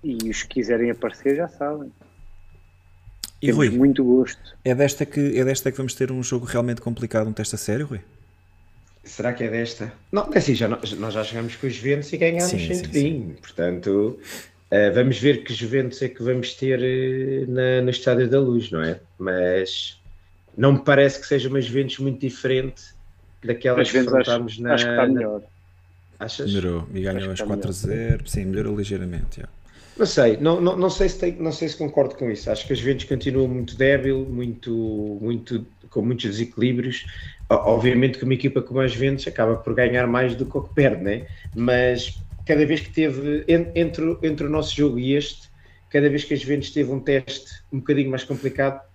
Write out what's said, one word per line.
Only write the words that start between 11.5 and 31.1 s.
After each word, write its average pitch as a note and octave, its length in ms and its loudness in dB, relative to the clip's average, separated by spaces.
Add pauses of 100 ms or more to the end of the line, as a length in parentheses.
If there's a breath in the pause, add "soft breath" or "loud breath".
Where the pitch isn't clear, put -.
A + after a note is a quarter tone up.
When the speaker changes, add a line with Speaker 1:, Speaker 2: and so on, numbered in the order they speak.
Speaker 3:
com C#3 140 -6
os A#2 60 -6
Juventus C#3+ 380 -2
e E3+ 40 -6
ganhámos E3+ 340 2
Speaker 2:
Sim, - 80 -2
Speaker 3:
sem D#3+ 160 -2
Speaker 2:
sim, F3+ 80 -4
Speaker 3:
dedinho. C#3+ 460 0
Speaker 2:
sim. D2 120 -12
Speaker 3:
Portanto, G2 760 -2 (540 loud breath)
eh, G#2 180 6
vamos B2 280 2
ver C3+ 260 2
que A#2+ 100 -8
Juventus A#2+ 480 -2
é B2+ 60 -4
que B2 120 -12
vamos B2 340 -2
ter, C3 280 0
eh, C3 640 -2
na, B2+ 340 2
no B2+ 100 2
Estádio B2 380 2
da C3+ 120 4
Luz, A#2 320 2
não D#2+ 100 -2
é? E2 160 -2 (180)
Mas F#2 840 -2 (560)
não C3+ 160 6
me C3+ 80 4
parece C#3 400 6
que - 60 -16
seja C3+ 220 0
uma C3+ 120 0
Juventus B2 400 -2
muito C3+ 200 -2
diferente C3 640 -2 (600)
daquela B2 360 2
Speaker 1:
A B2 40 6
Speaker 3:
que - 60 -2
Speaker 1:
Juventus B2 240 4
acho, C3 60 8
Speaker 3:
enfrentámos A#2+ 380 0
na, A#2+ 160 2
Speaker 1:
acho A#2 100 4
que A#2+ 60 0
está A#2+ 160 4
Speaker 3:
na C3+ 60 4
Speaker 1:
melhor. G#2+ 300 0 (760)
Speaker 3:
Achas? A2 340 -6
Speaker 2:
Melhorou F2 400 -2
e F#2+ 100 -6
ganhou F#2+ 160 -2
Speaker 1:
Acho F#2+ 80 -6
que F#2+ 60 -6
Speaker 2:
as - 20 -
Speaker 1:
está G#2 120 -6
Speaker 2:
quatro G2+ 220 -4
a F#2+ 40 -4
zero. G2 240 -4
Speaker 1:
melhor. A#2 300 0
Speaker 2:
Sim, - 200 -2
melhorou G#2 300 -2
ligeiramente, F#2 640 -4
já. - 80 -12 (480 soft breath)
Speaker 3:
Não A3 100 2
sei, A2+ 300 6
não, E3 240 2
não, F#3 160 2
não F3+ 140 2
sei F#3+ 180 2
se - 100 -4